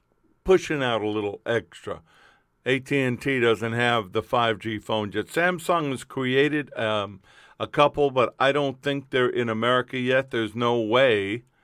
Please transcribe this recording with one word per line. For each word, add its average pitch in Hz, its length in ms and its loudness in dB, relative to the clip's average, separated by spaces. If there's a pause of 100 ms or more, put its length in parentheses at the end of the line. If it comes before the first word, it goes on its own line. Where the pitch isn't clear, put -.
(420)
pushing 165 400 2
out 117 180 0
a 107 80 -2
little 104 380 -4
extra. 101 560 -4 (680)
A 131 120 2
T 139 200 -2
and 123 220 -2
T 135 160 -2
doesn't 113 360 2
have 120 360 0
the 107 140 -4
five 113 340 0
G 110 220 -6
phones 104 340 -4
yet. 104 120 -4
Samsung 170 680 -2
has 123 100 -8
created, 135 760 -2
um, 104 440 -4 (400)
a 110 80 -4
couple, 147 420 2
but 127 300 0
I 135 100 4
don't 135 320 -2
think 139 280 -6
they're 127 180 2
in 120 200 -2
America 120 480 0
yet. 131 360 0
There's 110 240 -4
no 120 240 0
way 110 640 2 (200)